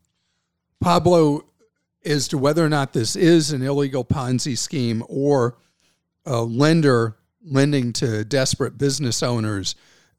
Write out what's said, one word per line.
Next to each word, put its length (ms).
Pablo, 640
as 240
to 100
whether 260
or 40
not 240
this 240
is 340
an 120
illegal 420
Ponzi 520
scheme 520
or 500
a 180
lender 720
lending 500
to 300
desperate 540
business 440
owners 520